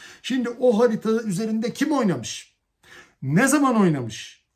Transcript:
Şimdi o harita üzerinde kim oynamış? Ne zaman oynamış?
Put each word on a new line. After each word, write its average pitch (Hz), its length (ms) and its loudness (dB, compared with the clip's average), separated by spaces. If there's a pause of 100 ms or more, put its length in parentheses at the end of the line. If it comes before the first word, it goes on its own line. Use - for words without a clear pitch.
(220)
Şimdi 240 280 -2
o 240 300 2
harita 220 320 2
üzerinde 220 640 -2
kim 302 180 -2
oynamış? 180 680 -4 (640)
Ne 165 260 2
zaman 269 340 2
oynamış? 139 760 -2